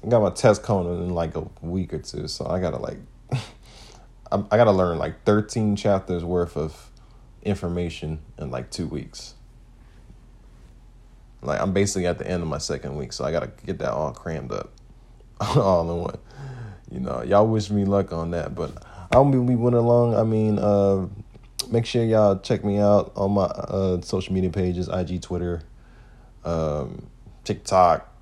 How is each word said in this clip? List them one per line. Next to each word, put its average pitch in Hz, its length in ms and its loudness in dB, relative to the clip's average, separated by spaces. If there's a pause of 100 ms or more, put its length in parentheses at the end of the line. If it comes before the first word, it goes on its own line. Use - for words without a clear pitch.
I 107 40 -8
got 113 140 4
my 95 80 2
test 104 320 4
coming 95 240 0
in, 87 280 -4
like, 82 220 -4
a 80 100 -6 (160)
week 87 300 -4
or 80 60 -6
two, - 300 -10
so - 180 -8
I 90 140 -2
gotta, 82 180 -2
like, - 200 -4 (180)
<laughs> - 160 -10 (1000)
I, 101 180 0
I 107 60 4
gotta 113 160 6
learn, 90 260 2
like, - 260 -6
thirteen 107 520 2
chapters 92 480 -2
worth 87 320 -2
of 76 340 -8 (520)
information 85 800 -4 (180)
in, 69 120 -8
like, 62 200 -8
two 85 160 -6
weeks. - 480 -12 (2000)
Like, - 180 -2
I'm 98 120 0
basically 98 340 0
at 87 120 0
the - 80 -8
end 87 160 -2
of 82 60 -4
my 76 100 -4
second 71 380 -6
week, 69 160 -8
so - 120 -6
I 78 60 -2
gotta - 220 -4 (120)
get 80 140 -6
that 60 140 -4
all 71 200 -4
crammed 80 400 -8
up, - 200 -8 (680)
<laughs> - 0 -
all 95 500 2
in 85 120 -4
one. - 160 -6 (720)
You - 100 -8
know, 62 220 -4
y'all 101 240 6
wish 107 240 0
me 101 140 2
luck 98 280 2
on 82 180 -4
that, 85 240 -4
but 82 160 -6 (420)
I'll 131 120 8
be, 135 140 4
we 123 180 2
went 120 180 2
along. 120 400 4
I 107 80 2
mean, 110 360 2
uh, 98 500 2 (640)
make 117 140 0
sure 117 200 0
y'all 107 340 4
check 101 260 -2
me 101 140 0
out 104 380 4
on 101 160 0
my, 98 120 4
uh, 92 580 -2
social 95 300 -4
media 92 180 0
pages, 90 380 -2
I 90 160 -2
G, 90 140 -6
Twitter, 87 440 -6 (840)
um, 78 640 -4 (380)
TikTok. 90 760 2